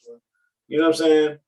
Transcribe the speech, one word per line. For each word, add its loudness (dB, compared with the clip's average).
to -20
him. -20
You -8
know 2
what 0
I'm -2
saying? 0